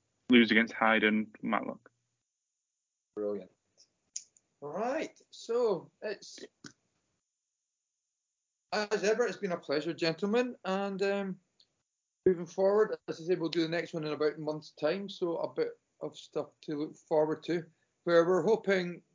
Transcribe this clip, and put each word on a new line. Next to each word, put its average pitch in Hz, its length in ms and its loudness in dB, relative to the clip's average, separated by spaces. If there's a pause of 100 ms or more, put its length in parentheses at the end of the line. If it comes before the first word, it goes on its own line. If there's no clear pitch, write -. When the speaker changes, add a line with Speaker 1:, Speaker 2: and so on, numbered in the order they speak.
(300)
Speaker 1:
lose 117 220 8
against 113 220 4
Hyde 110 300 4
and 107 240 2 (140)
Matlock. - 480 -6 (1300)
Speaker 2:
Brilliant. 104 360 -6 (1120)
All 147 120 -12
right, 247 460 -6 (120)
so 226 580 -2 (140)
it's, - 360 -10 (2250)
as 208 320 -2
ever, 220 220 2
it's 190 120 -6
been 190 160 -4
a 170 40 -4
pleasure, 151 340 -4
gentlemen. 202 640 -2 (100)
And, 196 360 -4
um, 196 380 -2 (880)
moving 175 180 2
forward, 196 500 2 (120)
as 160 120 -8
I 160 40 -12
say, 175 120 0
we'll 160 140 -4
do 165 140 0
the 165 40 -2
next 165 280 -4
one 156 100 -4
in 151 80 -4
about 151 240 -2
a - 20 -12
month's 151 320 -8
time, 190 380 -2
so 170 280 -4
a 151 140 -4
bit 160 180 -2 (320)
of 151 140 -10
stuff - 360 -10 (120)
to 160 120 -6
look 156 200 -8
forward 156 500 0
to, 160 200 -2 (380)
where 170 200 8
we're 175 200 4
hoping 185 580 0 (140)